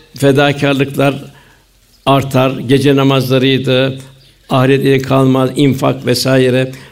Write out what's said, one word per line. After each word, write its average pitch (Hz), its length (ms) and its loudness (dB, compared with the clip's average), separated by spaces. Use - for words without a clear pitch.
fedakarlıklar 139 1080 0
artar, 135 520 0
gece 135 380 2
namazlarıydı, 135 1000 0
ahiret 135 300 2
ile 135 180 2
kalmaz, 131 580 0
infak 135 500 0
vesaire, 131 680 0